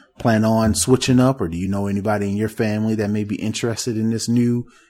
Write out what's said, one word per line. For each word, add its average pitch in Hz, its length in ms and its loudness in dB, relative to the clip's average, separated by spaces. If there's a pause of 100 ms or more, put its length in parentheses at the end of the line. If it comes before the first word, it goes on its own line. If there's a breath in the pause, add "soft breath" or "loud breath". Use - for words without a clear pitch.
(180 loud breath)
plan 110 260 2
on 110 300 2
switching 127 460 2
up, 131 220 2
or 92 60 -2
do 85 100 -6
you 95 100 -4
know 101 200 -2
anybody 101 420 -2
in 101 80 -2
your 107 120 0
family 107 460 -2
that 107 160 -2
may 107 120 0
be 101 120 -4
interested 110 600 -4
in 110 120 0
this 113 180 -2
new, 120 380 2 (240 loud breath)